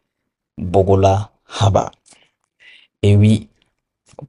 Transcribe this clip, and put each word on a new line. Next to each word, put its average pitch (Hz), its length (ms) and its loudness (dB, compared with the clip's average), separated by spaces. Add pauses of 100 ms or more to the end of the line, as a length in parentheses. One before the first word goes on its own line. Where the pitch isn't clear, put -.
(580)
Bogola 95 720 0 (280)
Haba. 104 300 -2 (1120)
Et 101 120 2
oui, 107 340 2 (800)